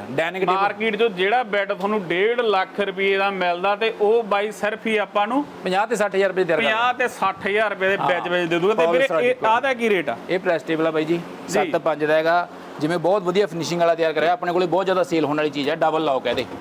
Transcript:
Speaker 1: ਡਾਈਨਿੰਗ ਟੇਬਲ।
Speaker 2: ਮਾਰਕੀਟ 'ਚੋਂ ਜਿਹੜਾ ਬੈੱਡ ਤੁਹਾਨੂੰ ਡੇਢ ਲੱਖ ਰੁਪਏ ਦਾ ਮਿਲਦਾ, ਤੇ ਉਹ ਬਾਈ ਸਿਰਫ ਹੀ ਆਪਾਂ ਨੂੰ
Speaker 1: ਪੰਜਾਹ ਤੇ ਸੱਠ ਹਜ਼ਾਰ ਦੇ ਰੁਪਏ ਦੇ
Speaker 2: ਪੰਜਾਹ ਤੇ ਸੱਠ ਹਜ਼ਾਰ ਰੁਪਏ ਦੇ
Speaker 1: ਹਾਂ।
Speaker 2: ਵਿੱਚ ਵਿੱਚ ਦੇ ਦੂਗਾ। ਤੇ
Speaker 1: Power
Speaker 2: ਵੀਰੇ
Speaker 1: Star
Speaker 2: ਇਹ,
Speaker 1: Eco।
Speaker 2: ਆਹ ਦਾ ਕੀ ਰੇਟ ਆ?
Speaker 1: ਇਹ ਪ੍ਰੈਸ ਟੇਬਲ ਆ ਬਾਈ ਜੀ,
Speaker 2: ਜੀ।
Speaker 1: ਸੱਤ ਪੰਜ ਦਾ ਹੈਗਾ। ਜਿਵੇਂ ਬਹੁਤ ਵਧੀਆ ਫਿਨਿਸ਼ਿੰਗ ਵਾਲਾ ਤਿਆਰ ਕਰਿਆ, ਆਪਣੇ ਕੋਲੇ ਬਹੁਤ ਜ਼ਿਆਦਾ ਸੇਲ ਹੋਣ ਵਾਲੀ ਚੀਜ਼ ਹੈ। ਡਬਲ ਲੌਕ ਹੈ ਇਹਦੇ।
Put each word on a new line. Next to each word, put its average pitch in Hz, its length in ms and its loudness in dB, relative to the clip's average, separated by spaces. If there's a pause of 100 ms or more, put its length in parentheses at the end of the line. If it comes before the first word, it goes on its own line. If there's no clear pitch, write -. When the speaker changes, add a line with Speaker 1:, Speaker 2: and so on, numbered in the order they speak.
(120)
Speaker 1:
ਡਾਈਨਿੰਗ 170 320 -2
ਟੇਬਲ। 180 160 2
Speaker 2:
ਮਾਰਕੀਟ 208 360 0
'ਚੋਂ 233 140 2
ਜਿਹੜਾ 202 340 0
ਬੈੱਡ 196 300 -2
ਤੁਹਾਨੂੰ 196 340 -2
ਡੇਢ 208 340 0
ਲੱਖ 196 380 0
ਰੁਪਏ 196 380 0
ਦਾ 196 120 0
ਮਿਲਦਾ, 185 460 0
ਤੇ 220 260 -2
ਉਹ 220 220 4
ਬਾਈ 208 280 -2
ਸਿਰਫ 214 360 -4
ਹੀ 214 100 2
ਆਪਾਂ 208 300 0
ਨੂੰ 269 180 -2 (180)
Speaker 1:
ਪੰਜਾਹ 185 240 0
ਤੇ 233 80 -2
ਸੱਠ 196 200 0
ਹਜ਼ਾਰ 190 160 2
ਦੇ 185 100 0
ਰੁਪਏ 170 140 2
ਦੇ - 0 -
Speaker 2:
ਪੰਜਾਹ 226 380 2
ਤੇ 247 140 0
ਸੱਠ 190 400 -2
ਹਜ਼ਾਰ 208 220 2
ਰੁਪਏ 190 200 0
ਦੇ 196 80 2
Speaker 1:
ਹਾਂ। 139 100 -2
Speaker 2:
ਵਿੱਚ 175 200 0
ਵਿੱਚ 175 220 0
ਦੇ 170 100 2
ਦੂਗਾ। 190 140 2
ਤੇ 214 60 0
Speaker 1:
Power 170 140 4
Speaker 2:
ਵੀਰੇ 269 120 4
Speaker 1:
Star 175 140 0
Speaker 2:
ਇਹ, 247 160 2
Speaker 1:
Eco। 208 120 -2
Speaker 2:
ਆਹ 226 140 2
ਦਾ 269 120 0
ਕੀ 233 160 0
ਰੇਟ 175 200 0
ਆ? - 80 -4 (120)
Speaker 1:
ਇਹ 180 100 0
ਪ੍ਰੈਸ 170 240 0
ਟੇਬਲ 160 240 0
ਆ 160 40 0
ਬਾਈ 156 140 0
ਜੀ, 160 80 0
Speaker 2:
ਜੀ। - 400 -8
Speaker 1:
ਸੱਤ 170 280 0
ਪੰਜ 151 240 0
ਦਾ 151 80 2
ਹੈਗਾ। 165 360 2 (300)
ਜਿਵੇਂ 156 180 0
ਬਹੁਤ 180 260 2
ਵਧੀਆ 175 220 2
ਫਿਨਿਸ਼ਿੰਗ 165 340 -4
ਵਾਲਾ 170 160 4
ਤਿਆਰ 160 180 0
ਕਰਿਆ, 156 200 2
ਆਪਣੇ 175 200 -2
ਕੋਲੇ 180 120 2
ਬਹੁਤ 175 200 0
ਜ਼ਿਆਦਾ 185 180 2
ਸੇਲ 165 220 0
ਹੋਣ 143 120 0
ਵਾਲੀ 151 120 0
ਚੀਜ਼ 139 200 -2
ਹੈ। 160 60 0
ਡਬਲ 160 300 0
ਲੌਕ 131 200 0
ਹੈ 123 60 0
ਇਹਦੇ। 120 140 -2 (160)